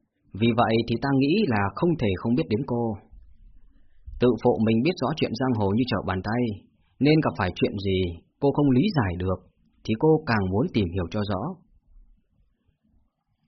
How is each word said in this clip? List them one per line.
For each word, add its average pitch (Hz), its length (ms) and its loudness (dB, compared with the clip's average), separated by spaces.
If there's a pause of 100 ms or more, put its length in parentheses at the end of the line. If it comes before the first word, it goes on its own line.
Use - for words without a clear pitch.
(400)
vì 117 160 4
vậy 113 180 2 (140)
thì 117 140 0
ta 139 60 -2 (100)
nghĩ 165 300 2
là 104 140 2 (120)
không 175 160 0 (100)
thể 104 160 2
không 117 180 -2
biết 156 140 0
đến 107 180 0
cô. 117 300 -4 (1200)
Tự 123 80 4 (140)
phụ 120 240 4
mình 113 180 4
biết 180 120 0
rõ 123 200 -4
chuyện 123 180 -2
giang 131 240 -2
hồ 98 180 0
như 127 100 2
trở 110 100 -2 (100)
bàn 92 180 -2
tay, 117 180 -2 (580)
nên 151 240 4
gặp 117 140 -2
phải 92 160 0
chuyện - 240 -2
gì 95 200 0 (420)
cô 139 120 2
không 147 180 2
lý 127 120 4 (140)
giải 95 220 0
được, 92 200 -2 (460)
thì 107 140 -2
cô 156 280 2
càng 101 240 0
muốn 113 240 0
tìm 101 200 0
hiểu 92 160 -2
cho 107 100 -4 (100)
rõ." 95 120 -4 (2000)